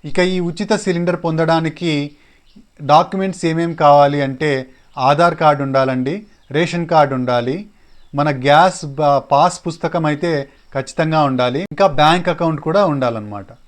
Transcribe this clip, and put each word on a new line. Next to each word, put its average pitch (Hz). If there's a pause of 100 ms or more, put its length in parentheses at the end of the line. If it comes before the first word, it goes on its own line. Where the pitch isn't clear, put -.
ఇక 151
ఈ 185
ఉచిత 175
సిలిండర్ 175
పొందడానికి 165 (920)
డాక్యుమెంట్స్ 175
ఏమేం 165
కావాలి 143
అంటే 135 (460)
ఆధార్ 147
కార్డు 147
ఉండాలండి, 135 (280)
రేషన్ 170
కార్డు 147
ఉండాలి, 123 (480)
మన 147
గ్యాస్ 147
బ-, 139 (100)
పాస్ 165
పుస్తకం 160
అయితే 151 (240)
ఖచ్చితంగా 156
ఉండాలి, 127
ఇంకా 190
బ్యాంక్ 165
అకౌంట్ 160
కూడా 190
ఉండాలన్నమాట. 113 (220)